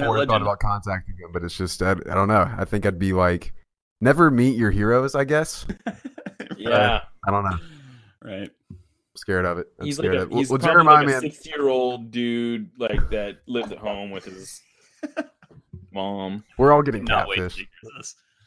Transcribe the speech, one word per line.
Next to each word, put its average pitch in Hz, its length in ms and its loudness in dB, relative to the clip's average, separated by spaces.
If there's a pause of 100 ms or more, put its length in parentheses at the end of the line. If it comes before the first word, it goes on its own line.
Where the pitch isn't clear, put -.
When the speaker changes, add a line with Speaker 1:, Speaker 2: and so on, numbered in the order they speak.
Speaker 1:
before 110 120 0
and 110 120 2
thought 117 40 2
Speaker 2:
legend. 104 140 2
Speaker 1:
about 101 120 -2
contacting 98 560 -4
him, 87 180 -14
but 85 100 -4
it's 85 140 -8
just, 90 260 -4
I, 95 80 4
I 92 240 -2
don't 98 140 2
know. 104 280 4
I 95 60 -4
think 101 220 -2
I'd 98 140 0
be 95 120 0
like, 90 420 2 (460)
never 143 320 6
meet 127 240 4
your 110 160 2
heroes, 113 440 2
I 143 100 2
guess. 151 400 -2 (200)
Speaker 2:
<laughs> - 200 -10 (520)
Speaker 3:
Yeah. 107 120 -6
Speaker 1:
Uh, 117 300 4 (280)
I 98 40 2
don't 101 120 2
know. 95 140 -2 (680)
Speaker 2:
Right. 98 260 -12 (220)
Speaker 1:
I'm 90 60 -18 (400)
scared 92 280 -2
of 87 140 -2
it. 87 80 -8 (120)
I'm - 60 -8
Speaker 3:
He's 147 140 -6
like - 60 0
Speaker 1:
scared 92 100 0
Speaker 3:
a, - 60 -2
Speaker 1:
of - 20 -4
it. - 80 -6
Well, 120 80 0
Speaker 3:
he's 135 100 0
Speaker 1:
well, 135 100 2
Speaker 3:
probably 165 140 4
Speaker 1:
Jeremiah, 160 220 8
Speaker 3:
like 147 100 6
a 143 40 2
Speaker 1:
man. 135 120 2
Speaker 3:
sixty-year-old 131 920 -2
dude, 117 580 -4 (100)
like, 113 320 2
that 101 340 -6
lives 117 260 -6
at 95 60 -12
home 101 320 -8
with 95 160 -12
his 95 360 -18 (420)
Speaker 2:
<laughs> - 880 -14
Speaker 3:
mom. 98 520 -6 (140)
Speaker 1:
We're 139 140 6
all 147 100 6
getting 120 220 -4
Speaker 2:
Not 110 240 0
wait 95 120 -2
Speaker 1:
catfished. 92 160 -4
Speaker 2:
till 98 40 -14
you 92 80 -16 (160)
do 110 140 -20
this. - 180 -18 (320)